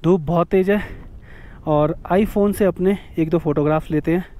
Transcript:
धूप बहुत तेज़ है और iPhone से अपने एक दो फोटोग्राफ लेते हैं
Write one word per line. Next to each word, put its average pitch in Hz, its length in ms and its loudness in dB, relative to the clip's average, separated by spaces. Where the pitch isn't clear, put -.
धूप 170 180 4
बहुत 170 260 0
तेज़ 190 240 2
है 208 160 0
और 151 300 2
iPhone 202 420 2
से 202 120 0
अपने 185 320 2
एक 160 120 0
दो 170 100 2
फोटोग्राफ 151 520 0
लेते 156 220 0
हैं 180 120 -2